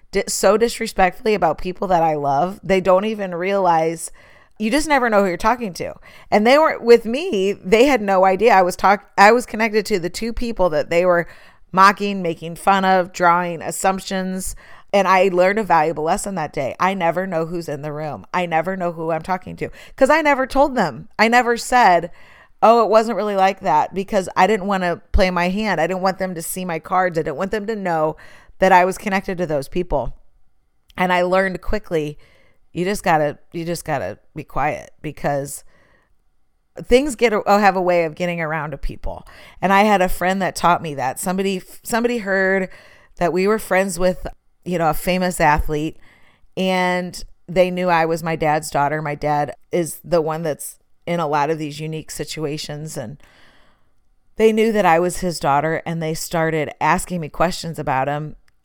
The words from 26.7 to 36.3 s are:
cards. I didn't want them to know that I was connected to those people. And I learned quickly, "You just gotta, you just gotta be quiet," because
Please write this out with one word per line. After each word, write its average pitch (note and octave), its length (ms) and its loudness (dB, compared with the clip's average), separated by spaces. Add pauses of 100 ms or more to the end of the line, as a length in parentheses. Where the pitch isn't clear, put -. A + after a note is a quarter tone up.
cards. F3+ 400 -2
I D#3 40 -2
didn't C#3+ 140 -6
want F#3 140 -4
them G#3+ 160 -6
to A3+ 100 -6
know D#3+ 400 -2 (420)
that F#3 140 4
I F3+ 140 8
was F#3 100 -2
connected F#3+ 400 -4
to F3 100 -4
those D3 220 -4
people. D3 480 -4 (800)
And F3+ 160 0
I F3+ 100 2
learned F#3 380 0
quickly, D#3 560 -4 (560)
"You F3 120 -4
just G3 180 -4
gotta, D#3 360 0 (140)
you E3 140 -8
just E3+ 180 -8
gotta G#2+ 340 -6 (160)
be C#3+ 100 -12
quiet," C3+ 480 -4 (100)
because C#3+ 640 -6 (1160)